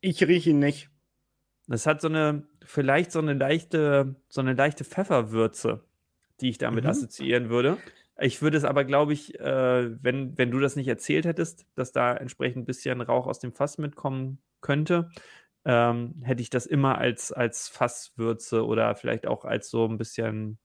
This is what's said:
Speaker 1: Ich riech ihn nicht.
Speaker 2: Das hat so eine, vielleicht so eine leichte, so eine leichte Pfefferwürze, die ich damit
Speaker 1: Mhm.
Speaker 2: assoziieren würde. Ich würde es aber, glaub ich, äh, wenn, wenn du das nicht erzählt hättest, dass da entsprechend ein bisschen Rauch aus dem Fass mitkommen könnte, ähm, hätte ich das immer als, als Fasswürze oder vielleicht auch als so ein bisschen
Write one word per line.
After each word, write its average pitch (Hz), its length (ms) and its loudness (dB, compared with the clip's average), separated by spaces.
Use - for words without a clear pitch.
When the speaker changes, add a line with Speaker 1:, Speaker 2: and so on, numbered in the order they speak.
Speaker 1:
Ich 190 220 0
riech 170 240 4
ihn 147 140 6
nicht. 143 300 0
Speaker 2:
Das 120 200 -2
hat 156 140 2
so 165 80 0
eine, 151 380 0
vielleicht 147 480 2
so 165 60 -2
eine 151 160 0
leichte, 139 800 2
so - 120 -6
eine 131 140 2
leichte 139 300 2
Pfefferwürze, 113 1000 0
die 131 80 0
ich 120 100 -4
damit 117 260 0
Speaker 1:
Mhm. 139 60 2
Speaker 2:
assoziieren 123 600 -2
würde. 131 280 2
Ich - 240 -2
würde 151 160 2
es 143 60 0
aber, 139 200 2
glaub 143 260 2
ich, - 300 -6
äh, 127 640 0
wenn, 131 360 -2
wenn 123 120 2
du 127 100 0
das 139 160 2
nicht 135 120 -2
erzählt 156 360 0
hättest, 165 500 -2
dass - 180 -6
da 123 240 2
entsprechend 127 460 -6
ein 117 40 -8
bisschen 127 340 -4
Rauch 123 260 0
aus 131 120 -4
dem 123 140 -8
Fass - 260 -4
mitkommen 135 600 -6
könnte, 170 500 0
ähm, 120 580 2
hätte 123 200 -2
ich - 80 -8
das 123 160 -2
immer 139 320 2
als, - 340 -2
als - 360 -2
Fasswürze 113 960 -2
oder 110 320 2
vielleicht 117 300 -4
auch 120 180 -4
als - 260 -4
so 113 160 2
ein 110 120 -4
bisschen 110 680 -6